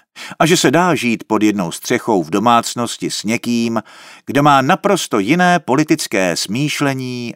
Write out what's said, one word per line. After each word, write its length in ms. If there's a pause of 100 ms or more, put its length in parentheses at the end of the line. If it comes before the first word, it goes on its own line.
(380)
a 80
že 100
se 140
dá 240
žít 320
pod 160
jednou 300
střechou 500
v 80
domácnosti 800
s 140
někým, 580 (440)
kdo 160
má 200
naprosto 560
jiné 400
politické 800
smýšlení 1000